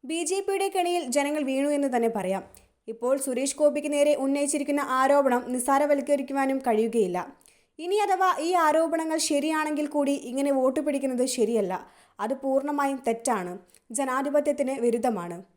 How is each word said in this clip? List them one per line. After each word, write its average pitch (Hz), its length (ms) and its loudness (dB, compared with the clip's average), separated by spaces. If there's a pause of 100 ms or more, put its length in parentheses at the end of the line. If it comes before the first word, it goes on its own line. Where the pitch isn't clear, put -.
ബി 320 200 -4
ജെ 381 160 -2
പിയുടെ 392 280 0
കെണിയിൽ 349 340 0 (120)
ജനങ്ങൾ 294 280 0
വീണു 269 340 0
എന്ന് 285 120 0
തന്നെ 240 200 0
പറയാം. 190 340 -2 (460)
ഇപ്പോൾ 240 280 -2
സുരേഷ് 269 400 -4
ഗോപിക്ക് 294 360 2
നേരെ 294 220 4
ഉന്നയിച്ചിരിക്കുന്ന 285 680 0 (160)
ആരോപണം 269 440 4 (100)
നിസ്സാരവൽക്കരിക്കുവാനും 277 1040 0
കഴിയുകയില്ല. 220 600 0 (600)
ഇനി 349 180 -2
അഥവാ 381 320 2 (100)
ഈ 330 140 -2
ആരോപണങ്ങൾ 320 640 2
ശരിയാണെങ്കിൽ 302 680 0
കൂടി 285 280 0 (160)
ഇങ്ങനെ 277 200 0
വോട്ട് 262 300 2
പിടിക്കുന്നത് 269 460 0
ശരിയല്ല. 214 460 0 (480)
അത് 226 140 -2
പൂർണ്ണമായും 277 720 -2
തെറ്റാണ്, 220 520 -2 (320)
ജനാധിപത്യത്തിന് 277 920 0
വിരുദ്ധമാണ്. 214 580 -2 (180)